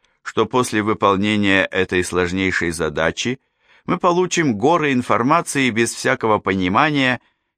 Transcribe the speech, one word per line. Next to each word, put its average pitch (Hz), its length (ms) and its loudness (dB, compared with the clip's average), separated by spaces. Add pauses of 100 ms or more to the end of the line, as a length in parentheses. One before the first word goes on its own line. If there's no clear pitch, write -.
(220)
что - 240 -2
после 113 380 0
выполнения 101 840 2
этой 95 360 -2
сложнейшей 87 720 -2
задачи 82 720 -4 (440)
мы 175 120 -2
получим 175 600 0
горы 147 360 2
информации 127 760 0
без 113 240 0
всякого 117 460 0
понимания, 120 800 0 (380)